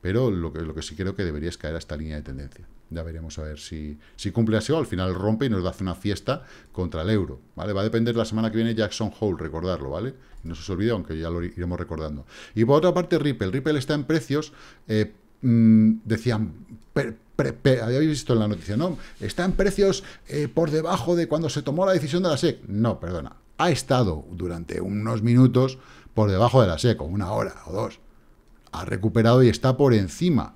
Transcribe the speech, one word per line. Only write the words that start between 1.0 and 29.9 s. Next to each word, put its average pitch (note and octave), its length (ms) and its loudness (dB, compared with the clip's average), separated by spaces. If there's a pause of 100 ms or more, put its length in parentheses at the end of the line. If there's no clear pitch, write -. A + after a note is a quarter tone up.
que G2+ 80 -4
debería D2+ 240 -4
es - 100 -10
caer D#2 160 -8
a E2 40 -6
esta D#2 180 -10
línea D#2 180 -8
de D2 80 -10
tendencia. C#2 420 -14 (260)
Ya E2 120 -8
veremos D#2+ 380 -12
a - 20 -8
ver D2+ 160 -10
si, D2+ 400 -12 (160)
si - 160 -6
cumple A2 260 2
así A2 140 -2
o D#3+ 80 2
al C#3+ 80 -2
final F#2 260 -2
rompe G#2+ 340 0
y A2+ 40 0
nos F#2 160 0
hace F2+ 160 -4
una F2+ 140 -4
fiesta G#2 480 -4 (260)
contra E2+ 320 -6
el F#2+ 80 -2
euro, E2 300 -2 (160)
¿vale? G2+ 160 -6
Va G2 80 -2
a - 20 0
depender A2+ 320 0
la A2+ 100 0
semana A2 280 -2
que A2 40 -2
viene A2+ 200 0
Jackson G#2+ 420 -2
Hole, G2+ 180 -2
recordarlo, D#2 540 -6
¿vale? A2 240 -6 (300)
No E2 100 -8
se E2 60 -14
os - 100 -12
olvide, G2+ 220 0
aunque E2 260 -6
ya E2 100 -6
lo E2+ 140 -4
iremos F2 340 -6
recordando. D#2 480 -8 (300)
Y A2 100 2
por C#3 120 4
otra E3 180 4
parte, E3+ 240 0
Ripple. B2 320 -2
Ripple C#3 260 -2
está C#3+ 180 -2
en D3 100 -2
precios, D3+ 480 -2 (340)
eh, G#2+ 260 0 (300)
mm, A2 520 6 (100)
decían... G#2+ 480 -2 (400)
Per-, B2+ 240 -2 (180)
pre-, C3+ 180 -2
pe-, B2+ 300 2
habíais B2+ 240 0
visto C#3+ 260 -2
en A#2 60 4
la G#2+ 80 2
noticia, G2 300 -4
¿no? D#3+ 220 -2 (200)
Está E3+ 260 -4
en F#3+ 100 0
precios, G3 500 2 (240)
eh, D3 180 -2
por D#3+ 240 0
debajo D#3+ 460 0
de E3 100 0
cuando D#3 220 -2
se C#3+ 140 -4
tomó D#3 220 0
la F#3+ 100 4
decisión C#3 280 0
de F3 60 2
la D3 80 2
sec. - 320 0
No, G#2+ 320 0
perdona. E2 340 -8 (240)
Ha E3 140 2
estado A2+ 580 0
durante E2+ 500 -8
unos G#2 440 -4
minutos B2+ 540 6 (360)
por G#2+ 160 4
debajo A2+ 320 4
de G2 60 4
la D#2+ 100 0
sec, A#2 220 2
o D2+ 60 -6
una F#2 260 -4
hora A2 240 -4 (100)
o F2+ 60 -12
dos. G#2+ 260 -6 (760)
Ha - 120 -8
recuperado A2+ 580 4
y A#2+ 60 10
está B2 300 2
por C#3 160 6